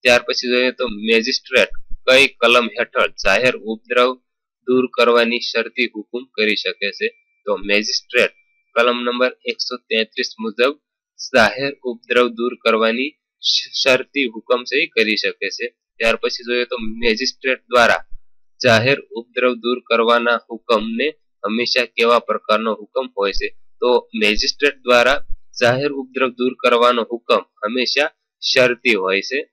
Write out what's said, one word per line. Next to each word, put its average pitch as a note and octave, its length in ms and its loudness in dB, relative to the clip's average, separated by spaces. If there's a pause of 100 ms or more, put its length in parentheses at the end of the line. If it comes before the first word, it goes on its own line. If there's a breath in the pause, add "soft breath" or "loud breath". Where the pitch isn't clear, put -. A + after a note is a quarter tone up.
ત્યાર A#2+ 200 4
પછી B2+ 260 -4
જોઈએ B2 240 2
તો B2 160 -4
મેજિસ્ટ્રેટ A2+ 800 0 (380)
કઈ C3 200 6
કલમ A#2+ 400 2
હેઠળ A2+ 420 -2
જાહેર A#2 480 0
ઉપદ્રવ A#2+ 580 -2 (520)
દૂર B2+ 200 2
કરવાની A#2 540 2
શરતી A2+ 460 -4
હુકમ A#2+ 380 -10
કરી G#2+ 320 -2
શકે G2 360 -6
છે? G#2+ 160 -6 (360)
તો G2+ 120 -2
મેજિસ્ટ્રેટ G#2 720 -2 (480)
કલમ A#2+ 240 0
નંબર B2 420 -2
એકસો B2 320 -8
તેત્રીસ A2+ 540 -4 (100)
મુજબ A#2+ 320 -2 (640)
જાહેર B2 380 2 (120)
ઉપદ્રવ B2 440 0
દૂર A#2+ 260 -4
કરવાની A2+ 560 0 (320)
શ-, - 280 -2 (120)
શરતી C3 440 0
હુકમ A#2+ 380 -4
છે B2 120 -4
એ D#3+ 100 0
કરી G#2+ 300 0
શકે G2 340 -6
છે. A#2+ 180 -10
ત્યાર - 480 -4
પછી A#2+ 280 -6
જોઈએ B2 200 -2
તો B2+ 160 -8
મેજિસ્ટ્રેટ A#2 760 -4
દ્વારા A2+ 460 2 (600)
જાહેર B2 360 2
ઉપદ્રવ B2 540 -6
દૂર A#2+ 260 -4
કરવાના A#2 600 2 (100)
હુકમને A2+ 580 -2 (360)
હંમેશા A#2 400 -2
કેવા A#2 340 2
પ્રકારનો A2 560 -2
હુકમ B2+ 420 -8
હોય G2 160 -2
છે? G2+ 160 -2 (320)
તો A#2+ 340 0
મેજિસ્ટ્રેટ G#2+ 600 0
દ્વારા B2 500 2 (340)
જાહેર C3 320 0
ઉપદ્રવ C3 380 -4
દૂર B2 240 -4
કરવાનો A#2+ 480 2
હુકમ A2+ 380 0
હંમેશા B2 720 -4 (300)
શરતી B2 540 2
હોય F#2+ 280 0
છે. C#3 200 -6 (100)